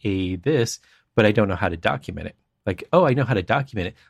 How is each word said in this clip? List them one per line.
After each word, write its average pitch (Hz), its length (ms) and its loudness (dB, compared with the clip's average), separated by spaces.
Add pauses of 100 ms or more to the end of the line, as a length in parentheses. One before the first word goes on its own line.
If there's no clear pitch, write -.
a 95 320 -2
this, 120 420 -2 (380)
but 110 100 6
I 104 60 6
don't 104 160 2
know 95 80 -2
how 92 120 -2
to 85 80 -4
document 85 520 -6
it." - 80 -16 (280)
Like, 95 280 -6
"Oh, 180 120 6
I 135 100 2
know 135 100 0
how 117 100 0
to 95 80 2
document 110 460 -2
it. - 60 -10 (160)